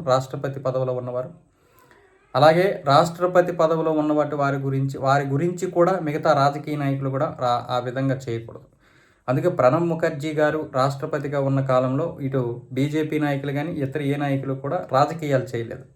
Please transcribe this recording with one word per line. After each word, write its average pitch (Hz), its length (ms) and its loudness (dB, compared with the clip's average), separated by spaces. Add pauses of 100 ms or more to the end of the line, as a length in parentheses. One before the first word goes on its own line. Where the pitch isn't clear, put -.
రాష్ట్రపతి 135 540 0
పదవిలో 131 340 -2
ఉన్నవారు. 123 360 -6 (1040)
అలాగే 160 320 6 (200)
రాష్ట్రపతి 175 680 4
పదవిలో 160 400 2
ఉన్నవాటి 151 440 0
వారి 139 220 0
గురించి, 135 400 -2
వారి 135 280 2
గురించి 170 440 -2
కూడా 175 300 4
మిగతా 151 340 2
రాజకీయ 147 420 0
నాయకులు 135 340 -2
కూడా 139 180 -2 (120)
రా-, 120 300 0
ఆ 123 100 0
విధంగా 127 380 -2
చేయకూడదు. 113 480 -10 (600)
అందుకే 156 220 2
ప్రణబ్ 135 400 2
ముఖర్జీ 156 420 -2
గారు 151 280 0 (140)
రాష్ట్రపతిగా 143 680 -2
ఉన్న 135 220 0
కాలంలో 131 440 2 (140)
ఇటు 135 200 -2 (320)
బీజేపీ 151 460 -2
నాయకులు 143 340 -2
కానీ 151 260 -4
ఇతర 143 240 -4
ఏ 139 140 0
నాయకులు 135 440 -2
కూడా 151 180 -4 (140)
రాజకీయాలు 139 560 2
చేయలేదు. 113 360 -4 (120)